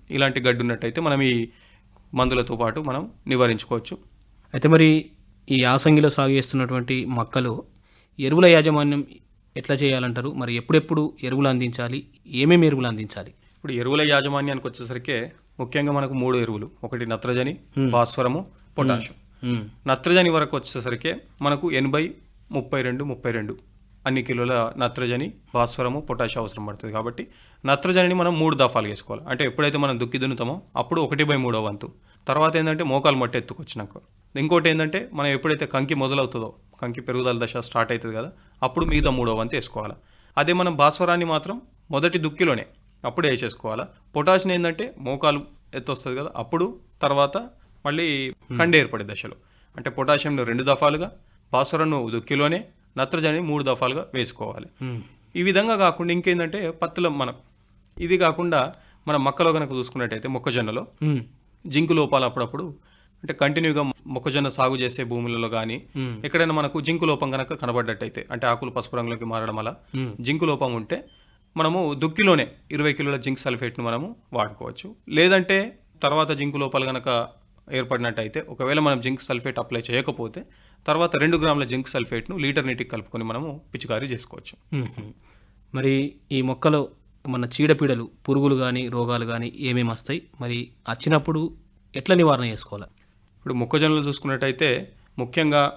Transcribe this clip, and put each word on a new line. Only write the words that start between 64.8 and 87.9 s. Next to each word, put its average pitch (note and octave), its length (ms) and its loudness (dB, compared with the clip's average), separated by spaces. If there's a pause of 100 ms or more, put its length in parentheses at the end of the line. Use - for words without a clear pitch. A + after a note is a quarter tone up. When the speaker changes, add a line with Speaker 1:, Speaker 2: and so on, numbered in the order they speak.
Speaker 1:
భూములలో A#2 440 -2
కానీ A2+ 340 -4 (160)
Speaker 2:
Hmm. B2 280 -6
Speaker 1:
ఎక్కడైనా D#3+ 260 2
మనకు D3+ 280 -2
జింకు D#3+ 240 -2
లోపం D3 260 0
కనుక C3 240 -4
కనబడ్డట్టయితే, A2+ 760 -4
అంటే B2 160 -4
ఆకులు A#2+ 240 -2
పసుపు B2 260 -6
రంగులోకి A#2 280 -4
మారడం A2 320 -4
వల్ల A2 180 -6 (220)
Speaker 2:
Hmm. C3 140 -6 (100)
Speaker 1:
జింకు D3 240 -2
లోపం C3+ 300 -2
ఉంటే A2 300 -6 (520)
మనము D#3+ 380 0
దుక్కిలోనే D#3+ 540 2 (240)
ఇరవై D3 200 0
కిలోల C#3+ 240 -2
జింక్ C3 220 -4
సల్ఫేట్ను A#2+ 460 -4
మనము B2 320 -4 (160)
వాడుకోవచ్చు. A2+ 640 -6 (140)
లేదంటే F#3+ 720 4 (240)
తర్వాత D#3 300 2
జింకు C#3+ 240 -4
లోపాలు C3+ 280 -2
కనుక B2+ 440 -2 (440)
ఏర్పడినట్టయితే, A#2+ 760 -2
ఒకవేళ C#3 320 0
మనం C#3 200 4
జింక్ B2+ 220 -4
సల్ఫేట్ B2 360 -4
అప్లై A#2 320 -4
చేయకపోతే B2 540 -4 (420)
తర్వాత E3 300 2
రెండు D#3+ 200 4
గ్రాముల D3+ 280 2
జింక్ C3 240 -4
సల్ఫేట్ను B2+ 480 -4
లీటర్ C#3 300 -2
నీటికి B2+ 240 -4
కలుపుకొని A2+ 340 -8
మనము C#3 360 -8 (140)
పిచికారీ A#2 320 -4
చేసుకోవచ్చు. - 760 -8
Speaker 2:
మ్మ్. A#2 320 -8 (640)
మరి C3+ 400 0 (180)
ఈ C3 100 0
మొక్కలో C3 460 2 (400)
మన B2 160 -2
చీడపీడలు, C3+ 640 2 (180)